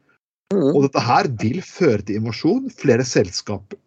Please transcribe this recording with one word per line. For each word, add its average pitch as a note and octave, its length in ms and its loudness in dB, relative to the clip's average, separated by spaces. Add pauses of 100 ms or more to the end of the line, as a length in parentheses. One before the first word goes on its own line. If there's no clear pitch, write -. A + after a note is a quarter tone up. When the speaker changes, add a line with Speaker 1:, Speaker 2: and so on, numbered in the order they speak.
(500)
Speaker 1:
Mhm. D#3+ 240 2
Speaker 2:
Og C#3+ 140 4
dette - 160 0
her D#3 240 2
vil A#2+ 320 -4
føre C3 460 0
til G2+ 100 -4
innovasjon. D#3 560 -2
Flere B2 320 2
selskap G2+ 680 -4 (120)